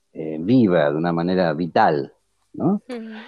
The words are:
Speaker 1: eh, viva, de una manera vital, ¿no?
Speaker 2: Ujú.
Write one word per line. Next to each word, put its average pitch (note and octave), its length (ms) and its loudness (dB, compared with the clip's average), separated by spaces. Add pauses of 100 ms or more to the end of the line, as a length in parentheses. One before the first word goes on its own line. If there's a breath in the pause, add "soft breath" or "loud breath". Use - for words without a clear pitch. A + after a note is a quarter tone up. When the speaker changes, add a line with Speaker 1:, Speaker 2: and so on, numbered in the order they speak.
(120)
Speaker 1:
eh, D#2 280 -10
viva, F2+ 500 4
de D2 60 -2
una E2+ 160 0
manera F2 420 0
vital, D#2+ 580 0 (400)
¿no? G3 360 -2
Speaker 2:
Ujú. A#3 160 -12 (240 loud breath)